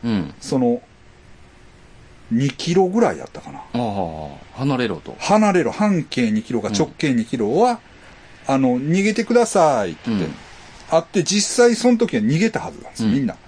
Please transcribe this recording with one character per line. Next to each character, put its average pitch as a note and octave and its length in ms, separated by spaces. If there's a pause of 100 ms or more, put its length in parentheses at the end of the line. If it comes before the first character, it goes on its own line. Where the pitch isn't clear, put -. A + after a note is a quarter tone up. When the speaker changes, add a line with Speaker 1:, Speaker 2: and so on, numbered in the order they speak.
Speaker 1:
う A#2+ 60
ん。 F2+ 300
Speaker 2:
そ C#3 200
の、 A#2+ 220 (1500)
二 C3+ 200
キ - 220
ロ F#3+ 140
ぐ G3+ 140
ら E3+ 120
い D2+ 40
や B1+ 80
っ - 60
た - 100
か - 100
な。 C#2 80
Speaker 1:
あ - 40 (100)
あ、 F#2 560 (240)
離 C3+ 240
れ B2 100
ろ F2 140
と。 - 180
Speaker 2:
離 G#3 320
れ F3+ 120
ろ。 A2+ 100
半 G3 300
径 A#2+ 280
二 G#2+ 100
キ - 120
ロ A2+ 80
か G2+ 80
直 G2+ 180 (100)
径 C#3+ 160
二 A2+ 120
キ - 100
ロ A#2 220
は、 A#3 240 (680)
Speaker 1:
う C3+ 40
ん。 C3+ 40
Speaker 2:
あ - 20
の、 B2+ 220
逃 E3 240
げ G#3+ 100
て A3+ 120
く - 80
だ A#3 120
さ D3+ 400
い F2 80
っ - 20
て。 - 160
Speaker 1:
う - 20
ん。 E2 200 (560)
Speaker 2:
あ E3 100
っ - 60
て、 F#3 180
実 G3+ 420
際 A#3+ 100
そ B3 160
の A#3+ 60
時 A3 180
は G#2+ 80
逃 C#3 160
げ A3+ 100
た C3 120
は F#2 100
ず - 100
な - 60
ん - 40
で - 60
す A#2 60
よ、 A2 60
Speaker 1:
う - 20
ん。 A#2+ 40
Speaker 2:
み C#3 40
ん C3+ 60
な。 - 100 (120)